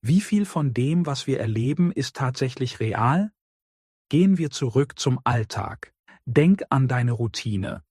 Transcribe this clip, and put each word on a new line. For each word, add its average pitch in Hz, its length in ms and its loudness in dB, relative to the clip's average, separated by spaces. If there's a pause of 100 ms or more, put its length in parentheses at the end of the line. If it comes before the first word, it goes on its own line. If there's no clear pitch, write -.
wie 165 220 2
viel 208 240 0
von 147 260 -2
dem, 147 320 0
was 143 220 -6
wir 135 120 -2
erleben, 120 540 0
ist - 240 -6
tatsächlich 127 640 -4
real? 123 500 2 (800)
Gehen 185 300 4
wir 156 120 -2
zurück 135 480 -2
zum - 260 0
Alltag. - 680 -4 (320)
Denk 156 460 4
an 135 180 2
deine 123 240 0
Routine, 107 800 -4